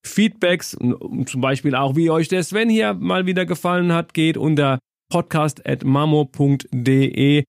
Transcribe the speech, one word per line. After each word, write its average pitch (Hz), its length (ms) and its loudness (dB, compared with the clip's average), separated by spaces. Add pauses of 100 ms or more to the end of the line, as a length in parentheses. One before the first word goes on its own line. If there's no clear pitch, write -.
Feedbacks 180 720 -2
und, 123 200 -2
und - 340 -8
zum 127 140 -6
Beispiel 135 320 0
auch, 135 200 0
wie 165 160 2
euch 160 180 0
der 185 140 0
Sven 220 280 -2
hier 214 240 2
mal 185 320 -2
wieder 185 180 -2
gefallen 175 480 0
hat, 170 220 -2
geht 160 240 0
unter 143 400 2 (320)
podcast 156 560 -2
at 135 180 -4
mamo 147 400 2
punkt 139 480 0
de 135 760 2